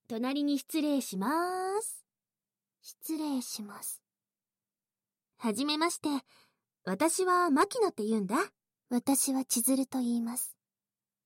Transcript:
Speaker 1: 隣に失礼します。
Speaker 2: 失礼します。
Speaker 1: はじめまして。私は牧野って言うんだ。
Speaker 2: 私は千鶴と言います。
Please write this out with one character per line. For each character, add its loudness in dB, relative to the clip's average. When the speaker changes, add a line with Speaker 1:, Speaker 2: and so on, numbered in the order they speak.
Speaker 1:
隣 -2
に 2
失 -4
礼 2
し -6
ま 0
す。 -10
Speaker 2:
失 -8
礼 -2
し -8
ま -14
す。 -8
Speaker 1:
は -2
じ -2
め 0
ま 2
し -8
て。 -2
私 2
は 4
牧 4
野 4
っ -6
て -6
言 2
う 0
ん -2
だ。 0
Speaker 2:
私 2
は 0
千 -2
鶴 2
と -6
言 0
い 0
ま -6
す。 -8